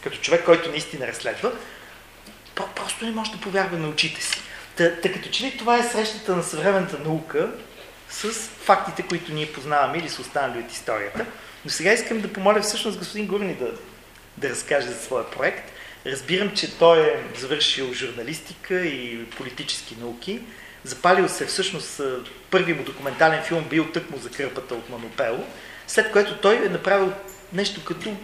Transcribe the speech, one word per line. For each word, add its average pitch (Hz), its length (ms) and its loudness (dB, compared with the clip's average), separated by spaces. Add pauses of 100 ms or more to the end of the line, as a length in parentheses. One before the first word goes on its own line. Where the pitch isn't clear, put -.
като - 140 -6
човек, 170 280 2
който 165 240 8
наистина 147 380 -6
разследва, 117 440 -2 (1040)
про-, 190 200 -6
просто - 300 -6
не 226 60 -2
може 220 200 -4
да 202 60 -12
повярва 180 400 -2
на 156 120 -2
очите 156 340 -2
си. - 180 -4 (340)
Та, 170 160 6 (100)
та 180 100 2
като - 180 -8
че - 140 -2
ли 262 140 -4
това 233 200 4
е 240 60 4
срещата 214 520 0
на 170 80 0
съвременната 180 560 2
наука 156 500 0 (600)
с 214 240 -4 (300)
фактите, 175 380 4
които 165 320 -4
ние 151 200 -4
познаваме 143 440 2
или 160 120 -4
са - 120 -8
останали 127 380 -2
от 117 120 -8
историята. 107 540 -4 (400)
Но 143 60 -6
сега 180 220 4
искам 233 280 0
да 190 120 -6
помоля 202 280 6
всъщност 208 380 -2
господин 208 280 -6
Гурни 190 260 0
да, 123 180 -4 (680)
да 139 120 -2
разкаже 131 380 0
за 117 160 -8
своя 113 280 -4
проект. - 400 -2 (340)
Разбирам, 170 500 -2
че - 220 -4
той 165 300 10
е - 320 -2
завършил 135 540 0
журналистика 131 920 -4
и 120 400 -6
политически - 720 -8
науки. 120 420 -6 (420)
Запалил 175 460 4
се - 160 -2
всъщност, - 540 -4
а, 131 200 -2 (320)
първи 170 220 6
му 135 100 -2
документален 151 600 2
филм 165 260 0
бил 151 220 2
тъкмо 160 260 -4
за 117 140 -10
кърпата 131 440 -6
от 113 140 -10
Манопело, 117 540 -2 (440)
след 220 240 4
което 202 260 4
той 214 280 6
е - 40 4
направил 190 440 2 (400)
нещо 202 300 -2
като 185 400 -6